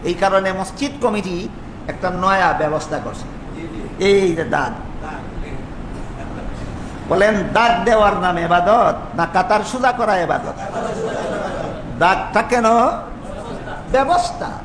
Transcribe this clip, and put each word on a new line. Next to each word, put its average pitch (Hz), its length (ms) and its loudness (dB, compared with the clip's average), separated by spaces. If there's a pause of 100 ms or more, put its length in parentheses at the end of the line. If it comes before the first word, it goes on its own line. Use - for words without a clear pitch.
এই 175 100 0
কারণে 190 380 2
মসজিদ 190 380 -4 (120)
কমিটি 202 460 -2 (400)
একটা 180 220 -4
নয়া 180 420 4
ব্যবস্থা 151 520 0
করছে, - 200 -8 (800)
এই 196 280 6
যে 160 120 0
দাগ। 147 280 0 (2250)
বলেন, 202 260 6 (180)
দাগ 233 320 4
দেওয়ার 208 320 6
নাম 180 200 2
এবাদত 175 580 4 (220)
না 165 160 2
কাতার 190 280 4 (120)
সোজা 254 200 2
করা 214 260 2
এবাদত? 151 340 0 (1500)
দাগটা 190 440 2
কেন? 240 220 2 (1300)
ব্যবস্থা। 277 540 0 (180)